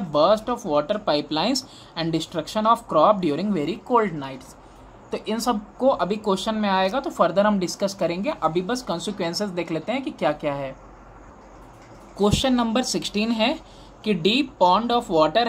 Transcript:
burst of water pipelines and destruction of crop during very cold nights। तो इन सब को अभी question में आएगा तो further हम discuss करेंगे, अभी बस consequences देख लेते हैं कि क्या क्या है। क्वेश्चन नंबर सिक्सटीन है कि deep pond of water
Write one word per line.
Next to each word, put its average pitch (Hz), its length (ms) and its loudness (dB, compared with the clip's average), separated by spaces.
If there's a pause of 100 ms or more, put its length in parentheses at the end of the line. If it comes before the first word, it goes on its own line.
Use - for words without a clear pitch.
(120)
burst 190 380 4
of 226 160 -6
water 151 320 0 (120)
pipelines 156 520 0 (360)
and 165 180 -2
destruction 175 560 -2
of 233 100 2 (100)
crop 180 300 6
during 170 340 0
very 160 200 -2 (140)
cold 220 320 2
nights। 135 340 -14 (560)
तो 214 60 -4 (100)
इन 220 120 -4
सब 220 220 0 (180)
को 254 80 2
अभी 196 300 2
question 214 380 -2
में 208 140 0
आएगा 190 300 0
तो 320 120 -6
further 185 340 2
हम 208 140 2
discuss 180 340 -4
करेंगे, 185 400 -2 (100)
अभी 180 180 0
बस 240 200 -4
consequences 175 680 -6
देख 175 220 -6
लेते 160 200 -4
हैं 262 120 -4
कि 294 80 -8
क्या 156 220 -2
क्या 147 200 -4
है। 139 220 -8 (1400)
क्वेश्चन 214 360 2
नंबर 240 300 0
सिक्सटीन 214 480 -4
है 233 220 0 (500)
कि 214 180 0
deep 240 280 2 (120)
pond 202 340 4
of 240 160 0
water 156 380 4